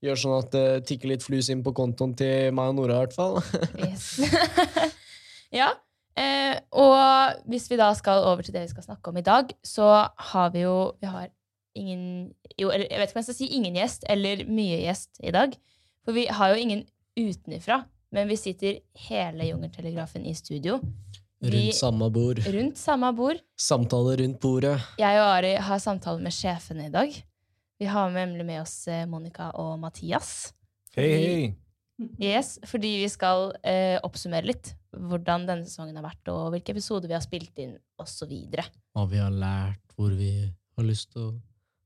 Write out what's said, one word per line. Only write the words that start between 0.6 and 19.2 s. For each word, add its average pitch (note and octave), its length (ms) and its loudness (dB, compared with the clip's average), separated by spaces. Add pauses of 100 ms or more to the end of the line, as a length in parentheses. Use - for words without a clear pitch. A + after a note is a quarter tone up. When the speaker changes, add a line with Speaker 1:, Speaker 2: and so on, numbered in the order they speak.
Speaker 1:
tikker C3+ 260 -4
litt B2 140 -4
flus C3 260 0
inn C3 80 -2
på B2+ 160 -2
kontoen B2+ 400 0
til C3+ 400 2
meg C3 160 2
og C#3 60 0
Nora, B2 180 2
i B2+ 80 4
hvert B2 140 -8
fall. F#3 220 2 (200)
<laughs> E3 240 -4
Speaker 2:
Yes. - 360 -6
<laughs> E4 760 2 (520)
Ja. C#4 240 2 (440)
Eh, C4+ 380 0 (140)
og C4+ 720 8 (100)
hvis A#3+ 160 -4
vi - 80 -2
da A3 140 8 (100)
skal G3 240 4
over F3+ 240 2
til G3 80 -14
det F3+ 80 -2
vi E3+ 80 -10
skal - 160 -14
snakke - 240 -12
om E3+ 80 -6
i F3 80 -6
dag, B3 220 6 (180)
så G#3+ 200 2 (440)
har F3+ 240 2
vi F3 80 0
jo, F#3 120 2 (280)
vi G3 80 -8
har F3+ 140 -10 (520)
ingen, F#3 260 -8 (500)
jo, G3 180 -2
eller G3 160 0
jeg - 140 -4
vet G3+ 100 -2
ikke - 80 -8
om - 20 -4
jeg A3 60 -6
skal B3 140 -10
si C4 100 -4
ingen G#3 240 -2
gjest, G#3 320 -2
eller G3+ 400 0
mye G#3 320 0
gjest - 400 -6
i - 160 -6
dag. B3+ 220 4 (500)
For A#3 80 -4
vi A#3+ 160 0
har G3+ 240 4
jo A3+ 80 0
ingen G#3 220 -2 (320)
utenifra, F#3 640 -2 (340)
men G3+ 160 0
vi G#3+ 80 0
sitter G3 400 -4 (300)
hele E3 400 -4